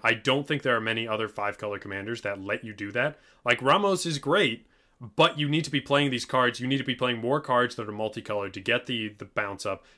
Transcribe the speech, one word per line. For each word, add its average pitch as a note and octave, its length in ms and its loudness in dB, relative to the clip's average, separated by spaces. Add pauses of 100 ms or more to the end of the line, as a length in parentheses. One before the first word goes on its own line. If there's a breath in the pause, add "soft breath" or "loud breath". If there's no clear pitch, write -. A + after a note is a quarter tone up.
I A2+ 100 4
don't C3+ 320 0
think D3 160 -2
there B2+ 140 4
are A2 60 0
many A2+ 260 -2
other A2 220 -2
five G#2 280 -4
color G#2 220 -6
commanders G#2 440 -8
that G2+ 180 -4
let G#2+ 240 -4
you A2 80 -10
do G2+ 180 -8
that. C3 260 -2 (280 soft breath)
Like, A#2+ 160 4
Ramos F#3 440 4
is D#3+ 120 -2
great, C#3 480 2 (500)
but E3 220 4
you D3 100 0
need D#3 160 2
to D3+ 60 -6
be C#3 100 0
playing C#3 300 2
these B2 160 -2
cards. B2 340 2
You B2 60 -6
need C3+ 140 0
to C3 40 -6
be B2+ 120 -2
playing B2 240 -2
more B2+ 200 0
cards B2 360 2
that A2 120 -6
are G#2 40 -8
multicolored G#2 640 -4
to G#2 40 -8
get A#2 280 0
the, A2+ 220 -4
the G#2 160 -14
bounce G2+ 380 -4
up, G2 220 -4 (120 soft breath)